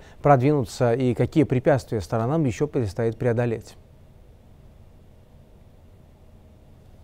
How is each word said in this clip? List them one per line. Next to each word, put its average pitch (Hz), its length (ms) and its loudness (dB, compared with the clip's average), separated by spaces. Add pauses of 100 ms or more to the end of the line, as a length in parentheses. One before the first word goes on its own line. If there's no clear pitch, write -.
(220)
продвинуться 135 720 2
и 127 200 0
какие 135 300 2
препятствия 123 560 0
сторонам 123 460 -2
ещё 135 220 -2
предстоит 113 500 -4
преодолеть? 120 580 -2 (3250)